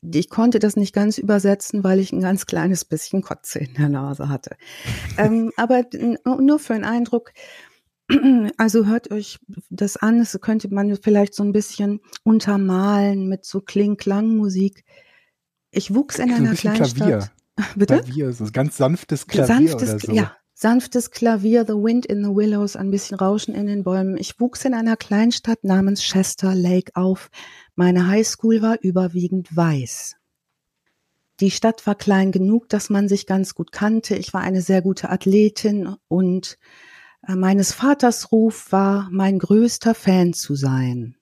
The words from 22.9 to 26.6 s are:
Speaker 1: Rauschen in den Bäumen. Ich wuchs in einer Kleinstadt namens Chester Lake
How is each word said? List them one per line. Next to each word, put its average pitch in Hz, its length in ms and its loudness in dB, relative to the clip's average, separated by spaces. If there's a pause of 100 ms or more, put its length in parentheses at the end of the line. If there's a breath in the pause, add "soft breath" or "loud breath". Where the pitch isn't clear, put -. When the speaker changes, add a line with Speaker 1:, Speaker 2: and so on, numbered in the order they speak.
Speaker 1:
Rauschen 202 360 0
in 202 140 -4
den 202 160 -4
Bäumen. 190 340 -2
Ich - 220 -10
wuchs 247 260 -4
in 262 80 0
einer 226 240 0
Kleinstadt 226 680 0
namens 196 380 2
Chester 190 540 -2
Lake 180 400 0